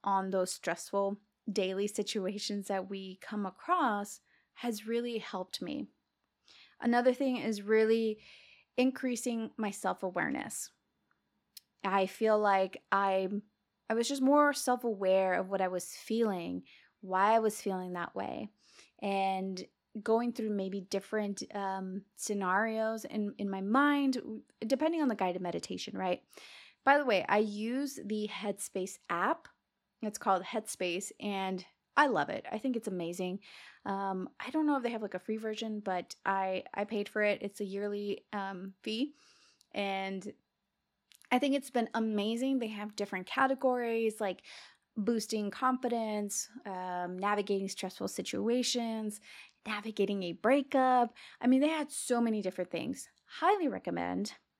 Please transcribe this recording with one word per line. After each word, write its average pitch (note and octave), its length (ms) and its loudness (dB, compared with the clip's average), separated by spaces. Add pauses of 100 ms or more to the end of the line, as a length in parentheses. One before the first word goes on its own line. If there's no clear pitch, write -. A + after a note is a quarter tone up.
on F#3+ 280 2
those F#3 220 2
stressful G3 680 -2 (320)
daily F#3+ 340 0
situations G3+ 800 -4
that F#3+ 240 -4
we F#3+ 320 -10
come G#3 240 -4
across A3 720 0 (360)
has A3 340 -6
really A#3 300 -2
helped - 440 -6
me. - 240 -6 (920)
Another A#3+ 340 4
thing B3+ 220 0
is G#3 260 -2
really A3 560 4 (580)
increasing B3 800 0
my G#3 140 -2
self-awareness. - 1040 -4 (1120)
I G3 220 4
feel G#3+ 340 4
like G3 500 2
I, F#3+ 380 2 (600)
I A3+ 60 2
was A#3 140 0
just C#4 120 -2
more C#4+ 320 6
self-aware G3 840 2
of F#3 140 0
what F#3+ 120 0
I F#3 80 2
was F3+ 160 -2
feeling, F#3 800 -2 (380)
why F#3+ 320 4
I A3+ 40 8
was A3 220 0
feeling F#3 320 -4
that F3 240 -6
way, G#3 320 -6 (520)
and F#3+ 640 -2 (400)
going A#3 300 2
through A3 180 -2
maybe G3 300 -2
different, G3+ 640 -4 (100)
um, F#3+ 480 -4 (140)
scenarios A3 880 0
in, G#3 340 -4
in G3+ 100 -2
my F#3+ 120 -4
mind, C4+ 600 4 (460)
depending D#4 340 2
on C#4 80 4
the A3 60 2
guided F3+ 260 0
meditation, F3+ 560 -6
right? F#3 260 0 (640)
By C#4 140 8
the D4 60 2
way, G#3+ 240 4
I G#3+ 100 4
use A3+ 640 -2
the G#3 280 -4
Headspace G3 640 -6 (100)
app. F#3+ 380 0 (560)
It's G#3 160 -4
called F#3+ 240 2
Headspace, F#3 800 -4
and F#3+ 440 -4 (320)
I D4 120 6
love F3 200 2
it. - 220 -4
I A3 80 -6
think B3+ 160 -2
it's A3+ 140 -4
amazing. F3+ 500 -4 (460)
Um, G3 440 -4 (160)
I B3+ 60 -10
don't D#4 160 2
know C#4+ 100 4
if B3+ 60 -2
they A#3 80 0
have, A3 120 -4
like, G3+ 120 -6
a F3+ 60 -4
free A3 160 -4
version, A3 440 -4
but F3+ 440 -4
I, F#3+ 400 0 (100)
I G#3 100 -2
paid G#3 240 -4
for G#3+ 140 0
it. G#3 200 4
It's G3+ 180 -8
a G#3 40 -2
yearly, G3+ 680 -4
um, G3 400 -6 (100)
fee, A#3 320 -4 (580)
and G3 600 -4 (960)
I B3+ 80 6
think C#4 160 4
it's C4+ 160 -2
been A#3 240 2
amazing. A3+ 640 0
They A3+ 100 -2
have G#3 280 -8
different G3 300 -4
categories, B3 920 2
like F#3+ 220 -2 (540)
boosting G#3+ 540 0
confidence, A3+ 960 0 (160)
um, F3+ 540 -4
navigating G3+ 500 0
stressful - 400 -6
situations, A3 1120 -2 (460)
navigating G#3 560 0
a F3 100 -4
breakup. B3+ 800 4 (280)
I B3+ 80 2
mean, C4 120 8
they D4+ 80 4
had D#4 220 -2
so - 300 0
many A3 220 2
different F#3 280 -2
things. - 380 -6 (320)
Highly F#4 260 4
recommend. F3+ 680 -2 (260)